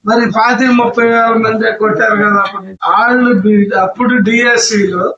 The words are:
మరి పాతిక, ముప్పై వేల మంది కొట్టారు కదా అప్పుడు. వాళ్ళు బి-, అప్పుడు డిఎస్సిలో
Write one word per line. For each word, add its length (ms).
మరి 180
పాతిక, 320
ముప్పై 340
వేల 200
మంది 260
కొట్టారు 420
కదా 220
అప్పుడు. 280
వాళ్ళు 380
బి-, 280
అప్పుడు 280
డిఎస్సిలో 800